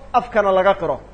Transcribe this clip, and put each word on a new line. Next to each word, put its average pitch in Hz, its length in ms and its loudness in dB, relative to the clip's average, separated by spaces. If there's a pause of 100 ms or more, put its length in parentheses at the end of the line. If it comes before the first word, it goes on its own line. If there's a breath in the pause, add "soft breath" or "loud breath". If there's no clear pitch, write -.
(140)
afkana 214 380 0
laga 190 240 4
qiro. 156 220 -4 (160)